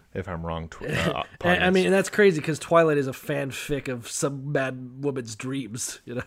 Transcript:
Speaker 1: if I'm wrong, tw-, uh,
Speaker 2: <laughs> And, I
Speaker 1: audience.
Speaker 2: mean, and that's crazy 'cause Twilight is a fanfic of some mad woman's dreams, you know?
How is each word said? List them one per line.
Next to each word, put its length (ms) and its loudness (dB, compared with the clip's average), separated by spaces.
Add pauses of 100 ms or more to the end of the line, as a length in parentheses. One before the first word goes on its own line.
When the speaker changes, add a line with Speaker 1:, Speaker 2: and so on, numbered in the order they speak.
(140)
Speaker 1:
if 140 -6
I'm 160 -6
wrong, 240 -4
tw-, 140 -16
uh, 40 -8
Speaker 2:
<laughs> 20 -6
And, 360 -2 (200)
I 120 4
Speaker 1:
audience. 180 4
Speaker 2:
mean, 120 6
and 80 4
that's 160 2
crazy 300 6
'cause 180 -2
Twilight 400 6
is 80 2
a 60 -4
fanfic 760 -4
of 200 -6
some 440 -4
mad 520 -2
woman's 320 -4
dreams, 680 -6
you 120 -10
know? 100 -4